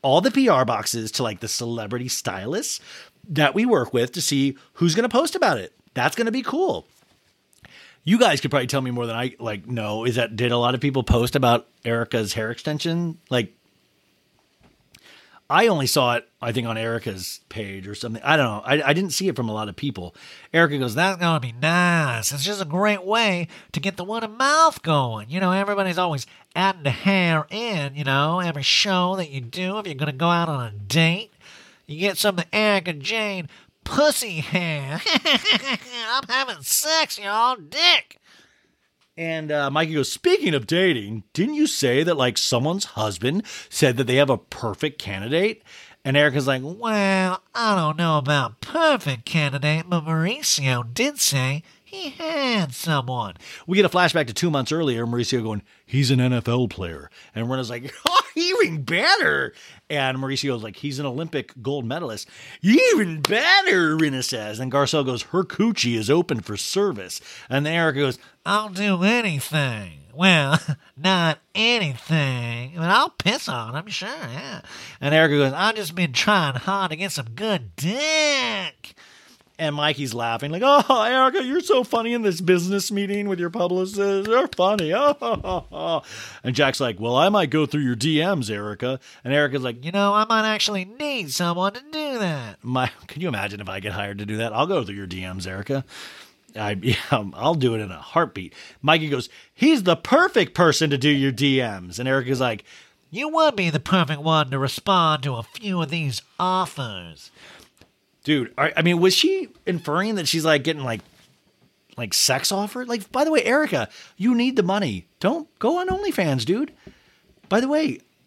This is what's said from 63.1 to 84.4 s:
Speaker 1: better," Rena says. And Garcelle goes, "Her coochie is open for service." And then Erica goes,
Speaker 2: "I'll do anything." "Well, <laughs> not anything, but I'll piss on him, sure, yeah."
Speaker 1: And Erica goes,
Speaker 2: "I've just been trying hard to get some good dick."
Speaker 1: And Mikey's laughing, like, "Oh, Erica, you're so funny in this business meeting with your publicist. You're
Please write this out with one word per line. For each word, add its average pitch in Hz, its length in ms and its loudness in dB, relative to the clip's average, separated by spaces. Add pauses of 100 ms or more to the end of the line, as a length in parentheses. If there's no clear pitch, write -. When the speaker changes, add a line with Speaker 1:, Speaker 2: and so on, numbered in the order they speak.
Speaker 1:
better," 226 760 4
Rena 143 280 0
says. 107 360 -6
And 127 120 -4
Garcelle 139 340 2
goes, 127 180 -2
"Her 185 200 0
coochie 165 540 0
is 107 120 -2
open 156 300 2
for 104 180 -8
service." 127 640 -4 (260)
And 135 160 0
then 156 100 -2
Erica 160 260 2
goes, 143 180 0 (260)
Speaker 2:
"I'll 214 260 0
do 190 340 0
anything." 143 960 0 (140)
"Well, 160 460 4 (200)
<laughs> - 180 -20
not 170 420 0 (140)
anything, 139 1200 -2
but 165 140 -2
I'll 262 200 4
piss - 400 -2
on 120 260 -6
him, 175 120 -8
sure, 190 220 -8
yeah." 190 520 -12 (400)
Speaker 1:
And 143 120 0
Erica 156 220 4
goes, 139 180 4
Speaker 2:
"I've 202 220 0
just 180 180 -8
been 170 200 -2
trying 165 420 2
hard 190 360 -2
to 156 40 -6
get 190 160 -6
some 113 240 -8
good 175 400 -4
dick." 254 1200 -2 (640)
Speaker 1:
And 151 160 -2
Mikey's 147 400 -2
laughing, 117 340 -2
like, 180 160 -2
"Oh, 269 380 6
Erica, 262 400 2
you're 277 180 0
so 262 220 2
funny 233 300 0
in 233 100 -2
this 185 180 0
business 180 500 2
meeting 202 380 -2
with 185 100 -2
your 175 120 -4
publicist. 196 760 0
You're 240 200 4